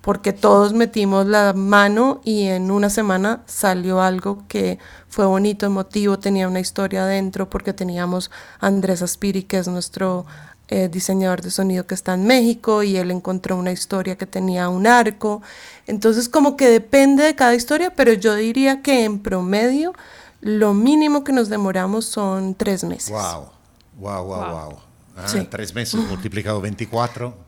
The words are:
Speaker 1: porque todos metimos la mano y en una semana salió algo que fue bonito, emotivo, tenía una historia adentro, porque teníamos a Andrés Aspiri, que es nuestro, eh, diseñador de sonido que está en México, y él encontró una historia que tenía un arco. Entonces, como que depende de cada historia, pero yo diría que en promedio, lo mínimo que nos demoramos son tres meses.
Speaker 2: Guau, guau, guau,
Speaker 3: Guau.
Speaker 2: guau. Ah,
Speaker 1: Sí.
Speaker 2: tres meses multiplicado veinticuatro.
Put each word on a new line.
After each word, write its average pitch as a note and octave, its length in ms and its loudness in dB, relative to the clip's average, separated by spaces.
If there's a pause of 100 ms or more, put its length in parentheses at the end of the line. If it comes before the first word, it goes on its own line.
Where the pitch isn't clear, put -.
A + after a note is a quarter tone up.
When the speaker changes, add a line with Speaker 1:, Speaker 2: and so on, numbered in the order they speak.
Speaker 1:
porque G3 320 -2
todos G3+ 400 4
metimos G3+ 540 2
la G#3 260 4
mano G3+ 680 2
y G#3 220 0
en F#3 260 -2
una G3+ 180 2
semana G#3 560 0
salió F#3 560 -2
algo F#3 460 -2
que F#3 320 -4 (300)
fue G3 160 0
bonito, G3+ 420 0
emotivo, G3 500 -2
tenía G3 300 -2
una F#3 140 -2
historia F#3+ 420 -4
adentro, F#3+ 480 -4
porque G3 220 -6
teníamos F3+ 580 -6 (300)
a G3 60 0
Andrés F#3 360 0
Aspiri, F#3+ 400 -4
que F#3+ 160 -4
es F3+ 80 -4
nuestro, F3+ 580 -6 (420)
eh, F#3+ 240 -2
diseñador F#3 520 -2
de F3+ 80 -8
sonido F#3 340 -2
que - 80 -8
está F#3 220 -4
en F#3 100 0
México, A#3 560 4
y G3 160 0
él F3+ 140 -2
encontró F#3 440 -4
una F3+ 160 -2
historia F#3 460 -6
que F#3+ 80 -8
tenía F3+ 420 -2
un F#3 200 0
arco. G#3+ 560 4 (420)
Entonces, A3 420 0
como C#4+ 300 2
que C4+ 100 4
depende C#4 560 6
de D4+ 120 2
cada A#3+ 180 4
historia, D4+ 420 -2
pero B3+ 180 6
yo G#3 200 2
diría C4 480 0
que C4 240 2
en G#3 140 -4
promedio, G#3+ 760 -2 (480)
lo G#3+ 320 2
mínimo D4 500 2
que C#4+ 100 -4
nos A#3 160 0
demoramos G3 560 -2
son F#3+ 500 -4
tres G3 280 -4
meses. E3+ 280 -8
Speaker 2:
Guau, E2+ 400 -8 (480)
guau, F#2+ 260 -8
guau, F#2+ 140 -8
Speaker 3:
Guau. E2+ 120 -8 (200)
Speaker 2:
guau. C#2+ 80 -20 (380)
Ah, F2+ 120 -10
Speaker 1:
Sí. G3 200 -4
Speaker 2:
tres G#2 240 -10
meses A#2 240 -6 (120)
multiplicado G2+ 500 -6
veinticuatro. A#2 760 -6 (120)